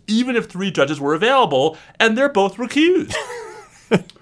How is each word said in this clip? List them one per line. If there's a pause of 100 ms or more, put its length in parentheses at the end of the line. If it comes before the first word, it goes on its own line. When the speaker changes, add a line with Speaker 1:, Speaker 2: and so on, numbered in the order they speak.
Speaker 1:
even
if
three
judges
were
available, (220)
and
they're
both
recused.
Speaker 2:
<laughs> (960)